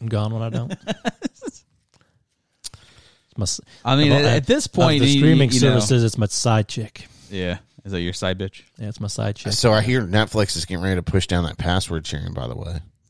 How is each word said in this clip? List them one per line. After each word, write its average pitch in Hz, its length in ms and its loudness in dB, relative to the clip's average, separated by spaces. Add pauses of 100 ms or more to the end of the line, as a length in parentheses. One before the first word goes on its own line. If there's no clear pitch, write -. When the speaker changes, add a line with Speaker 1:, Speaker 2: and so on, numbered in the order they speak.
Speaker 1:
and 113 100 -8
gone 107 240 -2
when 113 80 -6
I 113 80 -6
don't. 120 280 -6
Speaker 2:
<laughs> - 60 -20 (2500)
Speaker 1:
It's - 120 -14
my 107 60 -2
s-, - 160 -4 (240)
Speaker 2:
I 131 120 2
mean, 143 160 4
Speaker 1:
of 139 60 6
all, 143 80 2
Speaker 2:
at, 120 100 4
at 139 100 -2
this 277 200 2
Speaker 1:
of - 60 -14
Speaker 2:
point, 160 300 4
Speaker 1:
the 139 60 4
Speaker 2:
you, 143 100 4
Speaker 1:
streaming 147 320 6
Speaker 2:
you 127 100 2
know. 127 200 4
Speaker 1:
services, 117 240 2
it's 110 140 0
my 107 80 2
side 110 420 0
chick. - 400 -12 (220)
Speaker 2:
Yeah. 90 280 -4 (260)
Is 98 80 -14
that 90 80 -4
your 87 120 -4
side 92 260 -4
bitch? 98 240 -10 (160)
Speaker 1:
Yeah, 107 100 -8
it's - 120 -12
my 104 80 -6
side 107 280 -4
chick. 104 160 -6
Speaker 3:
So 110 200 4
I 107 100 6
hear 123 200 0
Netflix 104 540 0
is 80 80 -6
getting 87 200 -4
ready 95 120 0
to 87 60 -2
push 92 240 0
down 87 180 0
that 78 140 -8
password 85 480 -2
sharing, 78 260 -8
by 64 140 -8
the 60 100 -10
way. 87 220 -10 (320)